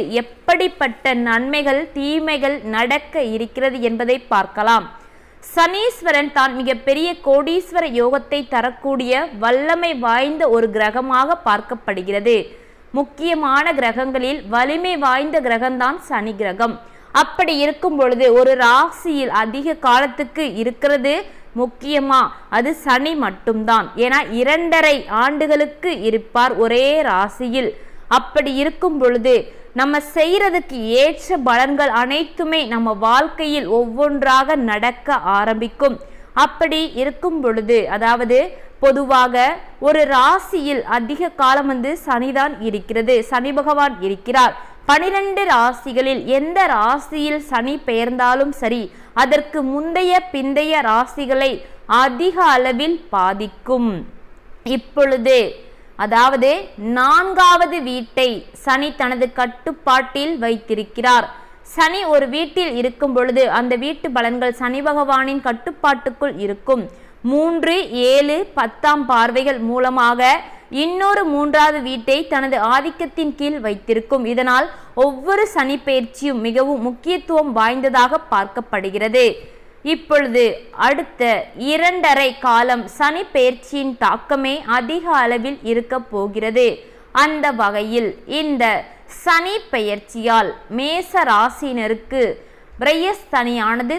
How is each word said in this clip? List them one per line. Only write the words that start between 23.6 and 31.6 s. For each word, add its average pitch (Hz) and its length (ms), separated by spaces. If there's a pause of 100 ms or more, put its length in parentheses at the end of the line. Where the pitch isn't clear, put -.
ஏன்னா 247 160 (200)
இரண்டரை 311 540 (300)
ஆண்டுகளுக்கு 294 680 (160)
இருப்பார் 226 460 (100)
ஒரே 240 220 (240)
ராசியில். 214 600 (480)
அப்படி 285 340 (100)
இருக்கும் 311 400
பொழுது 247 320 (460)
நம்ம 285 200 (160)
செய்யறதுக்கு 339 640 (220)
ஏற்ற 320 360 (120)
பலன்கள் 269 520